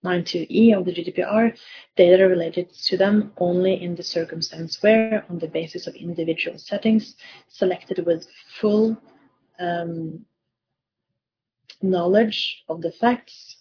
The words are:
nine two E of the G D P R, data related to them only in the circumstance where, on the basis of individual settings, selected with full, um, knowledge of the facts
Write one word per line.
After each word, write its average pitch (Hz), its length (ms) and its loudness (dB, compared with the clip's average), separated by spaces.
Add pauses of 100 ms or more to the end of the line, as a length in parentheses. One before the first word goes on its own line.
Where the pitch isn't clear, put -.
nine 175 220 -2
two 170 260 -6
E 226 240 6
of 185 100 -2
the 175 80 -4
G 170 120 -8
D 180 80 -8
P 180 100 -4
R, 226 320 0 (420)
data 185 320 6
related 175 420 -2 (160)
to 190 100 -2
them 208 420 2
only 180 440 0
in 175 120 -6
the 175 80 -12
circumstance 165 800 -8
where, 220 480 2
on 175 80 -8
the 160 100 -8
basis 165 380 -8
of 165 80 -12
individual 165 640 -6
settings, 220 580 0 (320)
selected 185 560 -4
with 170 220 0 (340)
full, 220 380 2 (600)
um, 170 680 -8 (1500)
knowledge 190 880 0
of 165 140 -8
the 170 100 -4
facts - 680 -4